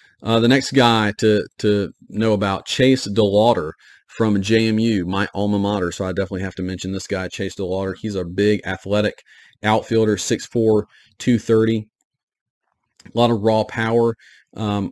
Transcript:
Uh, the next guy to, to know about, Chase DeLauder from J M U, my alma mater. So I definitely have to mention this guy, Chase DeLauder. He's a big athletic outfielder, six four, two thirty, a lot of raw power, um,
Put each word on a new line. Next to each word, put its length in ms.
Uh, 160
the 80
next 240
guy 480
to, 260
to 320
know 240
about, 320
Chase 420
DeLauder 640
from 340
J 280
M 100
U, 260
my 300
alma 240
mater. 320
So 140
I 80
definitely 280
have 140
to 80
mention 280
this 140
guy, 220
Chase 280
DeLauder. 460
He's 140
a 100
big 400
athletic 560
outfielder, 560
six 300
four, 400
two 180
thirty, 500
a 120
lot 120
of 120
raw 240
power, 500
um, 360